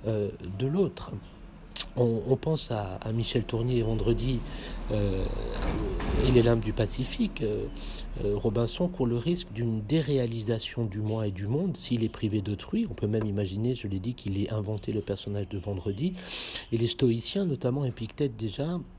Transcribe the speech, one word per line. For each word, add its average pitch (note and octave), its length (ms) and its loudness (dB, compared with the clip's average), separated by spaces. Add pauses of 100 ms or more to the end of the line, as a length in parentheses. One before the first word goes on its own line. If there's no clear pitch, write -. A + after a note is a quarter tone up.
euh, G#2 260 0 (280)
de C3 80 0
l'autre. F3 460 0 (800)
On, A2+ 320 4
on C3 80 6
pense - 360 -2
à, G2+ 240 -2
à A2 180 -4
Michel A#2 300 0
Tournier, A#2+ 400 0
Vendredi, A2+ 560 2 (520)
euh, G2 320 2 (1040)
et B2+ 40 8
les A#2+ 100 10
Limbes A2+ 240 6
du G#2+ 80 0
Pacifique, - 680 0
euh, G#2 260 0 (580)
euh, G2+ 100 2
Robinson A#2 540 2
court B2+ 180 0
le A#2+ 100 2
risque D3 360 0
d'une A2+ 280 0
déréalisation A#2 1000 0
du G#2 160 -2
moi G#2+ 280 0
et G2+ 40 0
du G2 160 -4
monde D#3 300 0
s'il A2+ 260 0
est A2 60 2
privé G#2+ 320 0
d'autrui. G#2 480 -2
On A2 60 -6
peut - 120 0
même A2 200 2
imaginer, G#2 480 0
je A2 120 -8
l'ai F#2+ 120 -2
dit, A#2+ 160 -2
qu'il G2 260 -2
ait - 100 0
inventé G#2+ 400 -2
le G#2 100 0
personnage G2+ 460 -4
de G2+ 120 -6
Vendredi. G#2 560 -2 (580)
Et A2+ 40 2
les A#2 100 4
stoïciens, A#2+ 580 2
notamment C3+ 400 0
Épictète A#2 500 -2
déjà C#3 440 -2 (200)